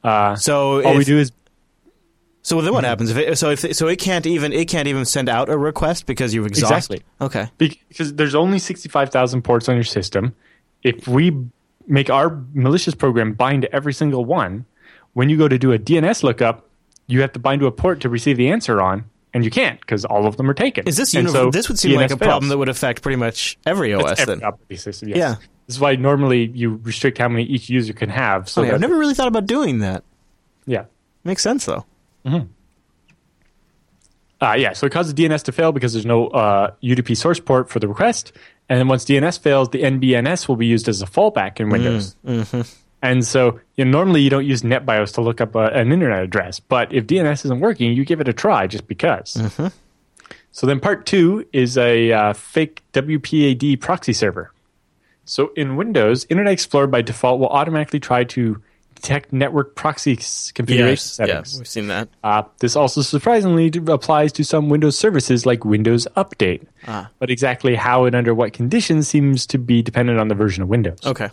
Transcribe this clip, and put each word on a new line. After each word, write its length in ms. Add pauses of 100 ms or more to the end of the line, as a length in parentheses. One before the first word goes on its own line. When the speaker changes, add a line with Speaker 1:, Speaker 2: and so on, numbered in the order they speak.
Speaker 1:
Uh, 320
Speaker 2:
So 480
Speaker 1:
all 100
we 80
Speaker 2:
if 40
Speaker 1:
do 140
is 120 (1120)
Speaker 2:
So 180
then 120
what 100
Speaker 1:
Mm-hmm. 60
Speaker 2:
happens? 220
If 60
it, 200
so 120
if, 260
so 120
it 100
can't 300
even, 260
it 140
can't 200
even 180
send 240
out 200
a 80
request 480
because 280
you've 120
exhausted 300 (260)
Speaker 1:
Exactly. 20 (180)
Speaker 2:
Okay. 360
Speaker 1:
Be-, 220 (100)
because 240
there's 220
only 240
sixty-five 500
thousand 340
ports 240
on 80
your 80
system. 500 (500)
If 240
we 280 (520)
make 220
our 320 (120)
malicious 420
program 380
bind 300
to 120
every 180
single 320
one, 400 (480)
when 160
you 80
go 100
to 100
do 140
a 80
D 180
N 80
S 180
lookup, 440 (400)
you 140
have 120
to 60
bind 220
to 60
a 40
port 300
to 80
receive 280
the 120
answer 300
on, 260 (280)
and 100
you 60
can't 380
'cause 180
all 220
of 100
them 100
are 60
taken. 340
Speaker 2:
Is 100
this 180
Speaker 1:
And 120
Speaker 2:
univ-, 40
Speaker 1:
so 180
Speaker 2:
this 180
would 120
seem 160
like 60
Speaker 1:
D 20
N 80
S 20
Speaker 2:
a 40
problem 260
Speaker 1:
fails. 80
Speaker 2:
that 80
would 100
affect 320
pretty 140
much 500
every 280
Speaker 1:
That's 100
Speaker 2:
O 40
S 120
Speaker 1:
every 160
Speaker 2:
then. 80
Speaker 1:
operating 340
system, 320
yes. 80
Speaker 2:
Yeah. 180 (300)
Speaker 1:
This 120
is 20
why 160
normally 580
you 300
restrict 340
how 100
many 180
each 260
user 220
can 160
have. 400
So 120
Speaker 2:
Okay, 80
I've 100
Speaker 1:
that 80
Speaker 2:
never 120
really 160
thought 140
about 180
doing 320
that. 240 (640)
Speaker 1:
Yeah. 180 (380)
Speaker 2:
Makes 180
sense, 240
though. 200 (400)
Speaker 1:
Mm-hmm. 200 (2000)
Uh, 120
yeah, 200
so 120
it 60
causes 220
D 120
N 60
S 120
to 80
fail 200
because 220
there's 120
no, 220
uh, 440 (100)
U 140
D 60
P 140
source 240
port 300
for 100
the 80
request. 440 (360)
And 120
then 80
once 180
D 100
N 80
S 140
fails, 320
the 140
N 160
B 160
N 120
S 200
will 80
be 100
used 240
as 120
a 40
fallback 540
in 100
Windows. 460 (100)
Speaker 2:
Mm, 160
mm-hmm. 200 (400)
Speaker 1:
And 240
so, 340 (160)
you 100
know, 60
normally 300
you 100
don't 140
use 180
NetBIOS 520
to 60
look 180
up, 160
uh, 160
an 200
internet 320
address, 360
but 340
if 140
D 120
N 80
S 180
isn't 140
working, 340
you 120
give 140
it 80
a 60
try 340
just 200
because. 480
Speaker 2:
Mm-hmm. 320 (840)
Speaker 1:
So 160
then 120
part 260
two 480
is 240
a, 340
uh, 220
fake 480 (120)
W 260
P 260
A 80
D 240
proxy 360
server. 380 (760)
So 300
in 200
Windows, 540
Internet 240
Explorer 340
by 140
default 380
will 100
automatically 500
try 260
to 360 (320)
detect 400
network 420
proxy 420
s-, 360
configuration 380
Speaker 2:
Yes, 280
yeah, 60
Speaker 1:
settings. 320
Speaker 2:
we've 100
seen 200
that. 200 (160)
Speaker 1:
Uh, 200 (160)
this 160
also 260
surprisingly 680
d-, 120 (100)
applies 420
to 100
some 260
Windows 280
services 480
like 200
Windows 500
Update. 460 (260)
Speaker 2:
Ah. 220 (100)
Speaker 1:
But 100
exactly 460
how 300
and 100
under 180
what 200
conditions 540
seems 400
to 100
be 240
dependent 380
on 100
the 60
version 280
of 60
Windows. 360
Speaker 2:
Okay. 280